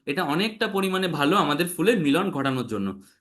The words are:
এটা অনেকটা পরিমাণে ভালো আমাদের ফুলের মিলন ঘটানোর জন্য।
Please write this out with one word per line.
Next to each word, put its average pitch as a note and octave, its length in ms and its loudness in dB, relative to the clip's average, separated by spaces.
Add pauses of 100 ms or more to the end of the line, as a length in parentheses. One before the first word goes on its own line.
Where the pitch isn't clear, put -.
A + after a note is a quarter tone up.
এটা D#3 180 -2
অনেকটা G#3 440 -2
পরিমাণে F#3+ 400 0
ভালো D3+ 300 2
আমাদের D#3 300 2
ফুলের F#3+ 320 2
মিলন E3 320 2
ঘটানোর C3 360 -2
জন্য। G2 340 -4 (200)